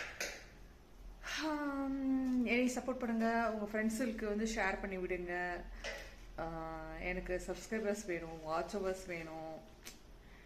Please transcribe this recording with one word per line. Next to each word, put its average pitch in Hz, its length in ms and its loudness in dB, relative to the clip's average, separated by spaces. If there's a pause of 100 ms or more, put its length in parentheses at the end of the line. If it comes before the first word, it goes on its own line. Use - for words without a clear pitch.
(1400)
ஆம், 269 1000 4
என்னை 247 280 6
சப்போர்ட் 254 240 0
பண்ணுங்க, 226 520 4
உங்க 214 140 0
ஃப்ரெண்ட்ஸுக்கு 220 600 2
வந்து 214 320 2
ஷேர் 196 240 2
பண்ணி 196 160 -2
விடுங்க. 180 640 0 (760)
ஆ, 165 80 -2 (540)
எனக்கு 180 460 0
சப்ஸ்கிரைபர்ஸ் 202 600 0
வேணும், 165 360 -2
வாட்ச் 165 340 0
ஹவர்ஸ் 185 300 0
வேணும். 160 480 -6 (920)